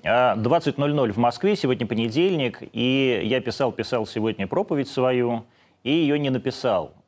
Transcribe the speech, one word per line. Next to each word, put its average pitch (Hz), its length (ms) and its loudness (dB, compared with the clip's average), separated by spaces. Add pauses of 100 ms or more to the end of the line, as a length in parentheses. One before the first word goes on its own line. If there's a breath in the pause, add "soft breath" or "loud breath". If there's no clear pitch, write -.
а, 117 300 4
двадцать 127 420 0
ноль 143 160 0
ноль 131 180 2
в 98 60 -6
Москве, 120 380 2
сегодня 127 320 -2
понедельник, 123 760 0
и 127 640 0
я 123 180 0
писал, 117 300 -2
писал 110 340 -4
сегодня 107 400 -2
проповедь 151 420 -2
свою, 123 580 0 (380 soft breath)
и 120 60 -2
её 147 280 2
не 147 120 -2
написал. 117 640 -2 (140)